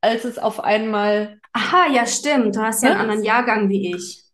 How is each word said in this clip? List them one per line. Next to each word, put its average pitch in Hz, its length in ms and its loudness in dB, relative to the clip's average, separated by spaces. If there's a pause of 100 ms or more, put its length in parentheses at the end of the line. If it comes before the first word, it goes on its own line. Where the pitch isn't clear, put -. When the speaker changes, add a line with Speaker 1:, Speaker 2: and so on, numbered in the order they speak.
Speaker 1:
als 226 240 0
es 233 140 -8
auf - 240 -4
einmal 208 760 0 (140)
Speaker 2:
Aha, 320 380 2
ja 240 140 2
stimmt, 240 480 0
du 214 60 -2
hast 220 240 -2
ja 262 60 6
einen 392 80 2
Speaker 1:
Ne? 370 40 -2
Speaker 2:
anderen 214 220 -2
Jahrgang 220 440 2
wie 190 280 -2
ich. - 260 -12 (120)